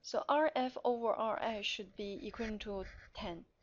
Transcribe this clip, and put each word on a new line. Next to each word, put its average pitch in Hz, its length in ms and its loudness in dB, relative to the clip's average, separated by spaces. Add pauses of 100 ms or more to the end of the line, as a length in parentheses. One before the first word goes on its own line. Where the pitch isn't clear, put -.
So - 260 0
R 294 280 6
F 254 280 2
over 233 300 4
R 220 280 0
I 220 200 -2
should 202 340 -4
be 202 260 -4
equal 214 380 -4
to 196 260 -4 (280)
ten. 175 320 -6 (180)